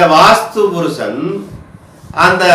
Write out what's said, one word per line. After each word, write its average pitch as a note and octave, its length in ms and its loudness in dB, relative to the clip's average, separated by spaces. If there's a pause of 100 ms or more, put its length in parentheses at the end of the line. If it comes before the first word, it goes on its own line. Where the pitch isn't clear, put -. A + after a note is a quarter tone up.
(160)
வாஸ்து G#3+ 480 2 (100)
புருஷன் C3 480 -6 (1040)
அந்த F#3 180 0 (120)